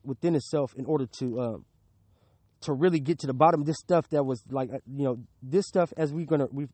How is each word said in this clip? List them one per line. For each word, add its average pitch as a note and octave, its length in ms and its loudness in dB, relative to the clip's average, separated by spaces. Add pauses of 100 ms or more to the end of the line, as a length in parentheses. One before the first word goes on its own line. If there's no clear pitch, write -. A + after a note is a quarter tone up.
within D#3 300 -2
himself C#3+ 420 -2
in C3 100 -8
order C#3 220 0 (120)
to, B2 200 -4
uh, A#2 180 -4 (1040)
to D3+ 120 -4
really E3 260 4
get D3+ 200 0
to D3+ 80 -4
the C3 60 -2
bottom D#3 280 6
of C#3+ 40 -2
this D#3 120 -2
stuff E3+ 320 2
that D3 140 2
was, C3 280 -4
like, C3 200 -4
uh, C3+ 140 -8
you C#3 180 -6
know, B2+ 140 0 (240)
this D3+ 260 0
stuff, F3 300 2
as D3+ 160 0
we're E3 120 -4
gonna, C#3+ 260 2
we, C#3 220 -6